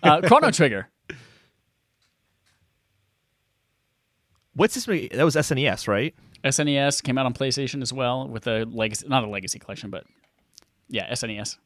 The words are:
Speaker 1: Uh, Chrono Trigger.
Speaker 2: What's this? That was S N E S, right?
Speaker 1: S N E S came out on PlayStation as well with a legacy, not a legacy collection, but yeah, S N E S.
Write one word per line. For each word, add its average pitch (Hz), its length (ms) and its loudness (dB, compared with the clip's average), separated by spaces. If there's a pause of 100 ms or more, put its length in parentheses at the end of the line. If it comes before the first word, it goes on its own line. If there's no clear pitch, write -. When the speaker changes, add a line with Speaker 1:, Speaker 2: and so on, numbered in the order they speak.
Speaker 1:
Uh, 160 200 6
Chrono 254 280 8
Trigger. 113 380 2 (3750)
Speaker 2:
What's 180 200 2
this? 247 120 -6 (260)
That 127 120 2
was 156 120 4
S 151 160 0
N 135 60 0
E 139 80 2
S, 95 200 -2
right? 113 280 0 (300)
Speaker 1:
S 135 140 0
N 147 100 0
E 143 100 2
S 139 240 0
came 131 160 -2
out 131 80 0
on 123 80 -2
PlayStation 135 480 -4
as 120 100 -8
well 131 360 -2
with 113 180 -10
a 113 180 -2
legacy, 110 440 -4
not 131 160 2
a - 20 -8
legacy 101 320 -8
collection, 98 320 -14
but 92 140 -12 (840)
yeah, 104 220 -6
S 120 120 -6
N 117 100 -8
E 104 60 -10
S. 104 280 -12